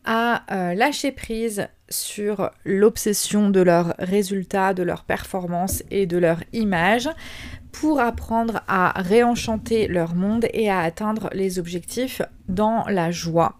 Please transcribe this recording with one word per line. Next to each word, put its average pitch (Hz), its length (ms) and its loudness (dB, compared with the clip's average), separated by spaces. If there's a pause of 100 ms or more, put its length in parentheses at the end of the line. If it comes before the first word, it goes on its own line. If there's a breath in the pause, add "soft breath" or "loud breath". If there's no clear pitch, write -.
à, 226 480 0
euh, 180 220 -2
lâcher 269 400 0
prise 226 560 -6 (180)
sur 208 640 -4 (140)
l'obsession 208 840 2
de 190 120 6
leurs 175 380 6
résultats, 190 760 0
de 180 100 -2
leurs 165 220 -4
performances 180 760 -4 (100)
et 196 160 0
de 175 100 0
leur 170 340 4
image 208 560 2 (640 loud breath)
pour 302 300 0
apprendre 226 680 -2
à 185 340 2
réenchanter 226 880 0
leur 170 260 0
monde 208 380 0
et 220 180 0
à 190 120 0
atteindre 214 500 -4
les 190 260 -4
objectifs 180 640 -6 (280)
dans 214 400 0
la 175 220 0
joie. 165 480 0